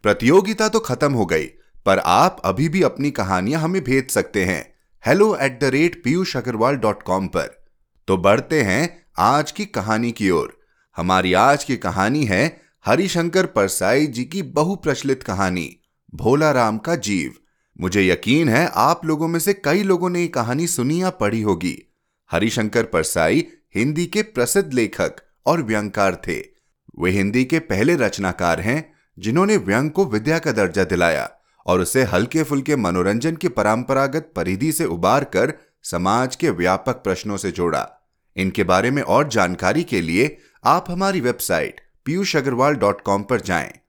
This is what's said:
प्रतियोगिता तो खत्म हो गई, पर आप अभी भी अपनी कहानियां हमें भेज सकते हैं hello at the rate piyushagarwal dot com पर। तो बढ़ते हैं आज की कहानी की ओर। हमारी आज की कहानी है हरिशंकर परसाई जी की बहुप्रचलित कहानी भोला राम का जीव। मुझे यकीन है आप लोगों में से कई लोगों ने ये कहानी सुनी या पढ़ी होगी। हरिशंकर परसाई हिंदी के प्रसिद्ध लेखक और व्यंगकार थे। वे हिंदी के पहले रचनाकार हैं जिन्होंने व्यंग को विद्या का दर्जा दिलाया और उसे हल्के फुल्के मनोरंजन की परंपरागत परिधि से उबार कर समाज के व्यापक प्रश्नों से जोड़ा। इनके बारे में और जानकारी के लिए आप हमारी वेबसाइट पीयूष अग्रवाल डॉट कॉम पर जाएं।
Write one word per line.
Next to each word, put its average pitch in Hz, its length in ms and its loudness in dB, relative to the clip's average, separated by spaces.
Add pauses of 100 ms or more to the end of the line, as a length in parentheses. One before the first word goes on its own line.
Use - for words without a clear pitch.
प्रतियोगिता 185 640 4
तो 220 100 2
खत्म 139 340 0
हो 110 120 2
गई, 80 200 0 (400)
पर 98 140 4
आप 139 460 2
अभी 117 240 0
भी 180 140 0
अपनी 143 280 0
कहानियां 98 500 -2
हमें 175 220 -2
भेज 131 280 0
सकते 98 340 -2
हैं 90 280 -4 (340)
hello 196 280 4
at 135 160 -2 (120)
the 131 100 0
rate 156 220 2 (120)
piyushagarwal 127 680 -2
dot 110 220 0 (140)
com 92 180 -2
पर। - 380 -6 (420)
तो 98 100 2
बढ़ते 117 440 2
हैं 113 440 -2 (120)
आज 135 340 2
की 208 140 -8
कहानी 110 460 -2
की 104 180 0
ओर। 76 300 0 (380)
हमारी 92 360 2
आज 131 300 4
की 123 140 -4
कहानी 104 460 0
है 131 380 0 (240)
हरिशंकर 170 600 0
परसाई 110 600 0
जी 123 160 -6
की 180 180 -8
बहुप्रचलित 143 840 -2
कहानी 90 540 -4 (380)
भोला 147 360 2
राम 113 260 2
का 160 180 -2
जीव। 90 380 -4 (480)
मुझे 92 260 2
यकीन 127 420 2
है 139 260 2
आप 160 300 0
लोगों 160 220 -2
में 170 120 -2
से 196 140 0
कई 196 300 0
लोगों 185 260 0
ने 175 120 -2
ये 170 60 -2
कहानी 135 400 -2
सुनी 151 340 -2
या 185 80 0
पढ़ी 110 320 -2
होगी। 90 520 -4 (380)
हरिशंकर 110 520 0
परसाई 87 640 0 (280)
हिंदी 147 300 0
के 202 160 -2
प्रसिद्ध 160 520 -2
लेखक 101 420 -2 (300)
और 165 160 2
व्यंगकार 104 540 0
थे। 80 240 -6 (600)
वे 90 100 0
हिंदी 101 360 0
के 160 140 0
पहले 143 360 0
रचनाकार 92 640 0
हैं 117 380 -4 (220)
जिन्होंने 175 380 2
व्यंग 117 340 0
को 185 140 0
विद्या 131 340 -2
का 156 120 -2
दर्जा 98 320 0
दिलाया 85 480 0 (340)
और 92 140 2
उसे 127 240 2
हल्के 117 400 0
फुल्के 139 320 -2
मनोरंजन 107 600 0
की - 120 -4
परंपरागत 131 880 0
परिधि 95 360 -2
से 151 140 -2
उबार 92 380 0
कर 127 300 0 (300)
समाज 104 520 -2
के 165 140 0
व्यापक 92 440 0
प्रश्नों 98 440 -4
से 92 140 -4
जोड़ा। 80 600 -4 (260)
इनके 95 260 0
बारे 95 280 2
में 139 100 0
और 131 260 2
जानकारी 101 560 0
के 98 180 -2
लिए 95 360 0 (280)
आप 175 240 2
हमारी 185 320 -2
वेबसाइट 107 600 -2 (240)
पीयूष 180 300 -2
अग्रवाल 139 400 2
डॉट 101 260 0
कॉम 101 220 0
पर 110 180 -2
जाएं। 82 300 -4 (180)